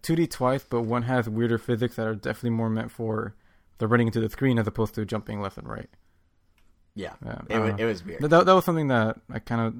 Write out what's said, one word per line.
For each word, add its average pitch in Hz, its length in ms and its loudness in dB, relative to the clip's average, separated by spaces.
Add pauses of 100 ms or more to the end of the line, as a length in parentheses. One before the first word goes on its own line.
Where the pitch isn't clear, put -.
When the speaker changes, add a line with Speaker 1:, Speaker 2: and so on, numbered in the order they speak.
Speaker 1:
two 160 140 0
D 165 100 4
twice, 131 380 0
but 120 180 -2
one 117 200 0
has 120 260 0
weirder 113 300 0
physics 117 380 -2
that 113 100 -4
are 110 80 -2
definitely 120 360 -4
more 113 200 0
meant 110 200 -2
for 110 440 -4 (440)
the 110 100 0
running 120 180 6
into 110 140 0
the 110 100 0
screen 131 280 2
as 107 80 0
opposed 110 280 -2
to 110 100 -4
jumping 104 360 -6
left 98 180 -6
and - 100 -14
right. - 220 -12 (1040)
Speaker 2:
Yeah, 92 200 -12 (100)
Speaker 1:
Yeah, 113 80 -8 (180)
Speaker 2:
it 107 60 -2
Speaker 1:
I - 20 0
Speaker 2:
wa-, 107 100 0
Speaker 1:
don't 101 100 -2
know. 113 60 -2
Speaker 2:
it - 40 2
was 90 160 -4
weird. 90 180 -10
Speaker 1:
That, 151 60 0
that, 170 180 8
that 185 80 8
was 180 100 6
something 160 240 0
that 113 320 2 (100)
I 131 80 -8
kinda, 113 420 -2